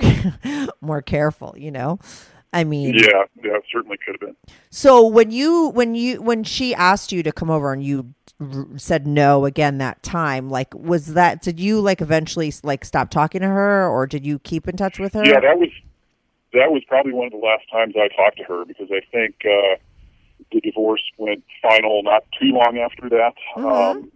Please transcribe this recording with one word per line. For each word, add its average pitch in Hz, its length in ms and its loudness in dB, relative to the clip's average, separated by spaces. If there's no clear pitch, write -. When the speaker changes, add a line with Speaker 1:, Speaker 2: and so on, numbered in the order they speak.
Speaker 1:
<laughs> 277 420 -8
more 151 200 -6
careful, 151 540 -4
you 147 140 -16
know? 139 280 -6
I 170 120 0
mean, 143 300 -2
Speaker 2:
Yeah, 104 300 4
yeah, 104 140 -4
it 104 160 -8
certainly 104 320 -8
could 101 80 -10
have 95 80 -14
been. 101 160 -14
Speaker 1:
So 254 340 8
when 220 280 6
you, 311 380 2
when 233 260 0
you, 240 260 -4
when 226 220 -2
she 254 280 -6
asked 185 400 2
you 175 120 -2
to 156 80 -2
come 165 180 -6
over 143 220 0
and 135 100 -6
you 139 320 -4
r-, 135 260 -10
said 143 320 -2
no 143 380 4
again 139 320 0
that 131 260 -6
time, 135 460 -4
like, 131 240 -6
was 160 400 -2
that, 170 280 2
did 165 160 -6
you, 214 220 0
like, 196 220 0
eventually, 156 500 -2
like, 143 220 -4
stop - 260 -2
talking 160 300 -2
to 190 80 0
her, 196 400 2
or 131 180 0
did 139 180 -8
you 147 140 -4
keep 160 300 -8
in 185 80 -8
touch 190 240 -4
with 196 140 -6
her? 214 120 0
Speaker 2:
Yeah, - 140 6
that 135 180 4
was, 349 120 0
that 131 180 4
was 143 140 -2
probably 135 280 0
one 123 140 -4
of 120 60 -12
the 107 120 -14
last 110 280 0
times 113 240 -2
I 104 180 2
talked 101 220 2
to 98 80 -16
her, 90 200 -8
because 92 280 -14
I 98 80 -2
think, 113 240 -4
uh, 101 300 2
the - 80 0
divorce 110 420 -2
went 104 240 -6
final 110 440 2
not 104 180 4
too 139 120 2
long 120 260 2
after 120 300 -8
that. 117 260 2
Speaker 1:
Mm-hmm. - 100 -8
Speaker 2:
Um, 101 500 0